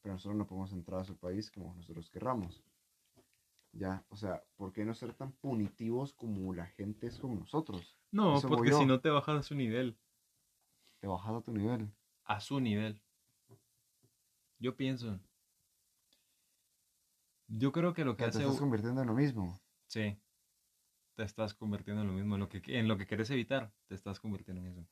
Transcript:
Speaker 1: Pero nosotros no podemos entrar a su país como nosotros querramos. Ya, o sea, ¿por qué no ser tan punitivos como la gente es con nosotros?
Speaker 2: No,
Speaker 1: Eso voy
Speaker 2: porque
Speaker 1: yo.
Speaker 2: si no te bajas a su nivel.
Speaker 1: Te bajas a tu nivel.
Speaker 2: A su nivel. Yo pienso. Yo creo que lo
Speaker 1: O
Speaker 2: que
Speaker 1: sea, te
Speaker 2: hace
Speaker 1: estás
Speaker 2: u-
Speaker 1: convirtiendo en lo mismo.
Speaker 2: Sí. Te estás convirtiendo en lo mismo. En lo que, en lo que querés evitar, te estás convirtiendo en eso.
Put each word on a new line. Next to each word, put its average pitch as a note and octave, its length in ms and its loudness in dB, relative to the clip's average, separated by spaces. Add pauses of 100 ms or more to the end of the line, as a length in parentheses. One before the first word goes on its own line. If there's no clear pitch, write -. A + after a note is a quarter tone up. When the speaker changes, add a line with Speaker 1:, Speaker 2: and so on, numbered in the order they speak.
Speaker 1:
Pero G2 120 -4
nosotros G2+ 220 -4
no G#2 100 0
podemos F#2+ 260 -6
entrar F#2 280 -6
a F#2+ 40 -4
su F#2 120 -10
país F#2+ 340 -4
como F2+ 240 -12
nosotros E2 360 -14
querramos. G#2+ 520 -4 (1080)
Ya, F#2+ 360 -4
o - 80 -18
sea, F#2+ 240 -4 (140)
¿por F#2+ 180 -8
qué G#2+ 120 -4
no A2+ 100 -2
ser A#2 200 -10
tan C3+ 180 -8
punitivos A#2+ 800 -2
como F#2+ 420 -4
la E2+ 120 -6
gente G#2 420 -8
es A#2+ 100 -10
con A#2+ 220 -4
nosotros? - 580 -6 (140)
Speaker 2:
No, F#3+ 260 6
Speaker 1:
Eso C3+ 80 2
voy B2+ 120 4
Speaker 2:
porque A#2+ 120 8
Speaker 1:
yo. D3 80 10
Speaker 2:
si C#3+ 80 8
no C3 140 8
te D#3+ 100 4
bajas D3 300 4
a - 20 -4
su D3 140 -6
nivel. B2 420 0 (1040)
Speaker 1:
Te G2 80 -4
bajas F#2+ 260 -2
a A#2 60 -2
tu A#2+ 120 -8
nivel. A2 380 0 (320)
Speaker 2:
A G#2 160 -2
su C3+ 220 -2
nivel. G#2+ 420 0 (1600)
Yo A#2+ 160 -2
pienso. A#2+ 420 -2 (2250)
Yo A2+ 240 2
creo E3+ 220 2
que E3 100 -2
lo B2+ 80 2
Speaker 1:
O G#2 40 -2
Speaker 2:
que A2+ 80 -2
Speaker 1:
sea, A2+ 60 2
te G#2 80 0
Speaker 2:
hace C#3 60 2
Speaker 1:
estás C#3 120 4
Speaker 2:
u- C3 40 -2
Speaker 1:
convirtiendo B2 420 2
en B2 60 0
lo A2 60 2
mismo. A2+ 460 2 (280)
Speaker 2:
Sí. G#2 280 -2 (1000)
Te A2+ 80 -2
estás G#2 300 -4
convirtiendo G#2 480 -4
en G#2 60 0
lo F#2 60 -2
mismo. G2+ 220 0
En G2 40 0
lo G2 80 -2
que, F#2 180 -8
en A#2+ 200 0
lo A2 100 4
que G2 120 -6
querés A2 220 0
evitar, B2 420 0 (160)
te F#2+ 80 -8
estás F#2+ 240 -8
convirtiendo F#2 420 -6
en F2+ 60 -8
eso. F2 240 -12